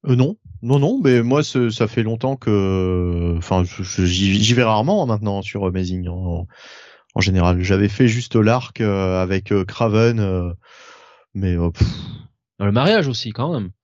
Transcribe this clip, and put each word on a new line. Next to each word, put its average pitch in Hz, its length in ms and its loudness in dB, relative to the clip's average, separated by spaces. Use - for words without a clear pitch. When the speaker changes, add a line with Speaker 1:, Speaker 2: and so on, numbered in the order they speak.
Speaker 1:
Euh, 131 100 4
non. 139 220 0
Non, 131 200 2
non, 226 200 0
mais 123 220 4
moi, 135 220 2
ce, 120 260 0
ça 117 160 -2
fait 113 160 -2
longtemps 113 320 -4
que... 92 1040 0
Enfin, 90 240 0
je, 90 220 -6
je, 92 200 -2
j'y, 98 380 2
j'y 117 120 4
vais 123 100 4
rarement 131 420 0
maintenant 104 340 -4
sur 98 240 -8
Amazing, 90 440 -4
en, 87 400 -6
en - 60 0
général. 90 420 2
J'avais 98 260 2
fait 117 200 2
juste 117 260 -2
l'arc, 117 460 0
euh, 95 420 0
avec, 95 300 -2
euh, 98 120 2
Kraven, 113 540 0
euh, 92 340 -2
mais, 95 240 -2
euh, 85 140 0
pff. - 180 0
Speaker 2:
Le 101 140 0
mariage 160 340 4
aussi, 120 240 -6
quand 135 220 -4
même. 101 180 -6